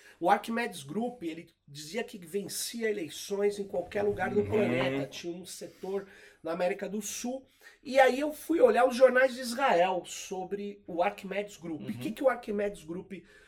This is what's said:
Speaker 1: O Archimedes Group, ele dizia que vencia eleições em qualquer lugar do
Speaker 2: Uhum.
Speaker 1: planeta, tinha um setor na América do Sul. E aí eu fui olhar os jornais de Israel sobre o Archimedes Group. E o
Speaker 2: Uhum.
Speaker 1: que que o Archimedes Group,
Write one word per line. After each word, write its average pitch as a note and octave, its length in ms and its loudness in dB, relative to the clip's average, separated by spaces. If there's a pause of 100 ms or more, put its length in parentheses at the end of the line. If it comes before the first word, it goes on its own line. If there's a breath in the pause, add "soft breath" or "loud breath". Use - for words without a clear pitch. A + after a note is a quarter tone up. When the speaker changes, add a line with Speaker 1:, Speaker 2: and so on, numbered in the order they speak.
(180 loud breath)
Speaker 1:
O E3+ 120 2
Archimedes A3 540 0
Group, G#3+ 380 -6
ele E3+ 300 -10 (160)
dizia D3+ 340 -10
que A3 140 -12
vencia F#3+ 720 -6
eleições G3+ 720 -2
em G3 100 -4
qualquer G3 340 -4
lugar G3 280 0
do G3 100 2
Speaker 2:
Uhum. G3+ 80 0
Speaker 1:
planeta, C#3 580 2
tinha E3+ 300 -10
um F#3 80 -12
setor F#3+ 640 -8 (360 loud breath)
na D#3+ 100 -4
América F3+ 360 -2
do G3+ 140 -6
Sul. C4 440 -8 (360 loud breath)
E C4 180 4
aí B3+ 200 8
eu D4+ 120 0
fui - 280 -2
olhar A#3+ 280 8
os B3 80 0
jornais B3+ 380 8
de B3+ 80 -10
Israel G3 640 2
sobre G3+ 800 -8
o E3 160 -2
Archimedes G3+ 560 -4
Group. E3 240 -8
E - 20 -10
o - 40 -8
Speaker 2:
Uhum. A3+ 100 -8
Speaker 1:
que - 140 -4
que D4 120 -6
o C4 60 8
Archimedes G3+ 540 -4
Group, E3+ 280 -10 (360 soft breath)